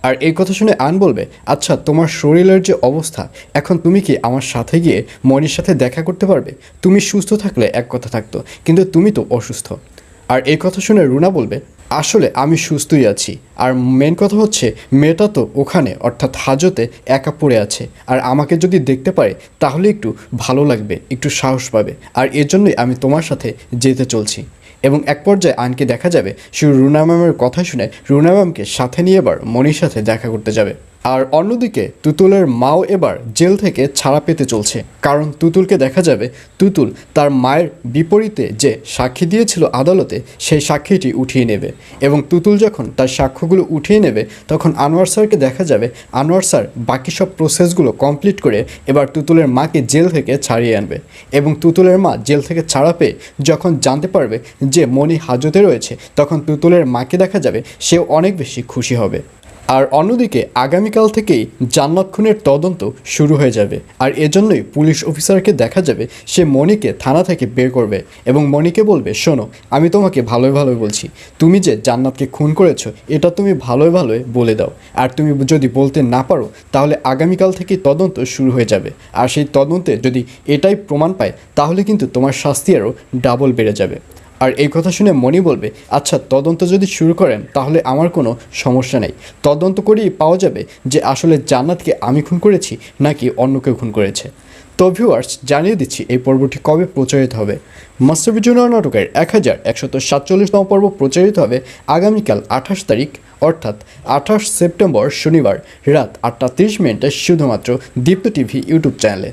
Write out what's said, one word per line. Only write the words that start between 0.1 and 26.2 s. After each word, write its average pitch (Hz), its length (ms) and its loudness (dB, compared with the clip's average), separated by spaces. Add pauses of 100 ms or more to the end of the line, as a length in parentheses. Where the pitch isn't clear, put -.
এই 160 160 2
কথা 185 180 0
শুনে 214 240 2
আয়ান 151 200 0
বলবে, 190 280 0 (200)
"আচ্ছা, 143 300 0
তোমার 156 320 0
শরীরের 180 540 4
যে 190 100 0 (100)
অবস্থা, 139 460 -4 (260)
এখন 165 240 0
তুমি 175 220 2
কি 156 220 0
আমার 123 180 -2
সাথে 127 400 -2
গিয়ে 120 220 2 (220)
মনির 139 240 2
সাথে - 260 -2
দেখা 127 280 -2
করতে 180 240 -4
পারবে? 175 260 0 (300)
তুমি 190 180 4
সুস্থ 202 340 -2
থাকলে 185 380 -2
এক 120 160 -4
কথা 123 200 -8
থাকতো, 107 340 -8 (220)
কিন্তু 170 200 4
তুমি 185 260 2
তো 180 200 -4
অসুস্থ।" 117 420 -6 (560)
আর 127 180 2
এই 156 140 2
কথা 185 200 -4
শুনে 202 240 4
রুনা 143 260 2
বলবে, 143 300 -4 (300)
"আসলে 147 440 0
আমি 147 220 2
সুস্থই 147 500 0
আছি, 104 300 -2 (200)
আর 127 180 0
মেইন 131 400 2
কথা 202 220 0
হচ্ছে 208 380 0 (180)
মেয়েটা 165 360 4
তো 208 260 -2
ওখানে 139 460 -2
অর্থাৎ 131 360 -4
হাজতে 135 520 0 (180)
একা 135 340 0
পড়ে 127 180 2
আছে, 107 280 -4 (200)
আর 127 140 0
আমাকে 143 360 0
যদি 180 220 2
দেখতে 131 320 0
পারে 110 240 0 (240)
তাহলে 160 320 0
একটু 156 240 -6 (220)
ভালো 131 280 0
লাগবে, 107 340 -2 (120)
একটু 131 200 -4
সাহস 131 400 -4
পাবে, 104 240 -2 (200)
আর 131 180 0
এর 143 140 0
জন্যই 190 300 2
আমি 123 240 -2
তোমার 143 220 0
সাথে - 320 -6 (200)
যেতে 127 300 0
চলছি।" 110 380 -4 (400)
এবং 143 240 0
এক 147 180 -4
পর্যায়ে 190 300 2
আয়নকে 127 300 -4
দেখা 123 260 -2
যাবে 95 240 0 (180)